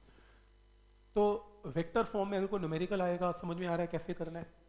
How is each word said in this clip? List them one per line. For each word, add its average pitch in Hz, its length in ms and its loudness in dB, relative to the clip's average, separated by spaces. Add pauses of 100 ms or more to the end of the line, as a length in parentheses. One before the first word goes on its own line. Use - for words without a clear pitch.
(1160)
तो 208 500 2
vector 165 380 0
form 196 260 0
में 202 80 0
अगर 190 80 2
कोई 196 140 -2
numerical 175 420 0
आएगा, 175 300 2
समझ 170 240 -6
में 180 100 -4
आ 175 40 -2
रहा 170 100 2
है 170 60 2
कैसे 170 280 -4
करना 165 240 -6
है। 165 140 -12 (160)